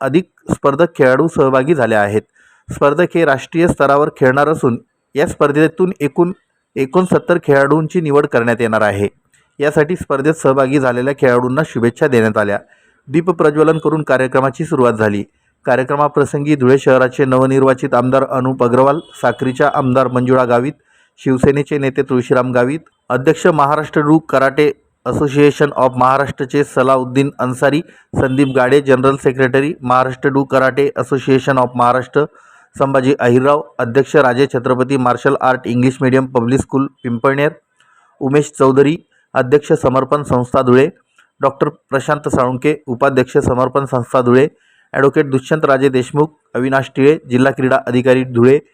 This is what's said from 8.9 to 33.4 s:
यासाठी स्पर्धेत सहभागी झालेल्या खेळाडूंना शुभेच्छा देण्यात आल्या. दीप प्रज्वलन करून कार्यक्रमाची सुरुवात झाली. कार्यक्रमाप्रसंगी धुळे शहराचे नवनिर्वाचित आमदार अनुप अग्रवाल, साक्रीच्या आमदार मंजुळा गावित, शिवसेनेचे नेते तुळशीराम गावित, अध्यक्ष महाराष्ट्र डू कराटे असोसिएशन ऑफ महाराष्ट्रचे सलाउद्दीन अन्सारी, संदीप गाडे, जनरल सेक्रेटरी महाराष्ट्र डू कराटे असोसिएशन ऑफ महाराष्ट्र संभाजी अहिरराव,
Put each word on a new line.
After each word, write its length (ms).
यासाठी 380
स्पर्धेत 380
सहभागी 440
झालेल्या 420
खेळाडूंना 460
शुभेच्छा 400
देण्यात 320
आल्या. 200
दीप 220
प्रज्वलन 480
करून 240
कार्यक्रमाची 600
सुरुवात 280
झाली. 320
कार्यक्रमाप्रसंगी 880
धुळे 240
शहराचे 460
नवनिर्वाचित 680
आमदार 300
अनुप 400
अग्रवाल, 340
साक्रीच्या 760
आमदार 340
मंजुळा 360
गावित, 280
शिवसेनेचे 600
नेते 240
तुळशीराम 500
गावित, 280
अध्यक्ष 380
महाराष्ट्र 540
डू 180
कराटे 540
असोसिएशन 680
ऑफ 240
महाराष्ट्रचे 680
सलाउद्दीन 720
अन्सारी, 420
संदीप 400
गाडे, 240
जनरल 360
सेक्रेटरी 680
महाराष्ट्र 460
डू 160
कराटे 520
असोसिएशन 640
ऑफ 160
महाराष्ट्र 500
संभाजी 420
अहिरराव, 420